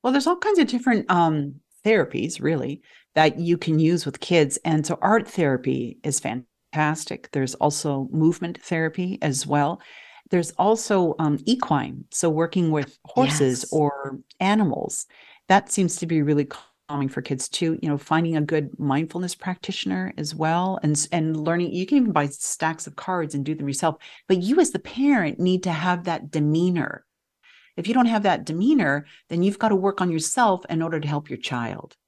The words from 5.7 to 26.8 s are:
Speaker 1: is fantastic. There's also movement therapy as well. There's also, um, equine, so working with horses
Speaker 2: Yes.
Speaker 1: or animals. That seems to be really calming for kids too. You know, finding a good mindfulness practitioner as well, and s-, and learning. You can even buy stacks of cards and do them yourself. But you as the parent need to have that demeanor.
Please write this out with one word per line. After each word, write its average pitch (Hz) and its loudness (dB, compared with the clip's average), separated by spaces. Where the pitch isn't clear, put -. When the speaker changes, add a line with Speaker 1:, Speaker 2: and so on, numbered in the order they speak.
Speaker 1:
is 143 -4
fantastic. 151 -6
There's 131 -2
also 143 -2
movement 170 0
therapy 165 -4
as 143 -2
well. 147 0
There's 175 0
also, 196 2
um, 147 2
equine, 151 0
so - 0
working 170 0
with 151 -2
horses 143 2
Speaker 2:
Yes. - -10
Speaker 1:
or 139 -2
animals. 196 0
That 190 4
seems 185 0
to 180 -6
be 165 2
really 147 2
calming 143 -2
for 135 -6
kids 131 -6
too. 165 -2
You 160 -2
know, 143 0
finding 165 0
a 151 0
good 147 -2
mindfulness 160 -2
practitioner 185 -6
as 151 -8
well, 170 0
and 151 2
s-, 147 -2
and 160 0
learning. 170 -2
You 180 -4
can 285 2
even 233 4
buy 147 2
stacks - -6
of 147 -16
cards 170 -4
and 139 -2
do 151 -4
them 151 -6
yourself. 147 -2
But 185 2
you 262 2
as 320 4
the - -8
parent 247 0
need 185 2
to 180 -2
have 175 0
that 160 -4
demeanor. 160 0